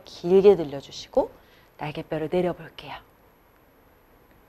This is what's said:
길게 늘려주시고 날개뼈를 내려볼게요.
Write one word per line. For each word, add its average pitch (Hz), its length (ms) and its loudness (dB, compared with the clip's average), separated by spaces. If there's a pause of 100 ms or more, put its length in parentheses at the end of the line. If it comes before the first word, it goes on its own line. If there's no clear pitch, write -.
길게 190 520 4
늘려주시고 151 760 -4 (480)
날개뼈를 151 520 -8
내려볼게요. 165 680 -6 (1500)